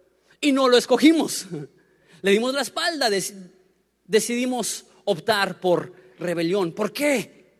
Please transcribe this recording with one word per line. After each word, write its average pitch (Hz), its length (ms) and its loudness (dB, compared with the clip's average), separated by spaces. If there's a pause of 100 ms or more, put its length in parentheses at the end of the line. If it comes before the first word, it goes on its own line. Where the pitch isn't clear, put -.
(420)
y 294 100 2
no 262 160 2
lo 247 100 6
escogimos. 254 760 2
<laughs> - 680 -16
Le 196 100 0
dimos 233 220 2
la 277 80 -4
espalda, 311 480 -2
dec-, 196 240 -2 (720)
decidimos 240 800 -2 (200)
optar 196 560 -2
por 175 320 0 (260)
rebelión. 170 540 -2
¿Por 214 180 -4
qué? 277 540 -4 (140)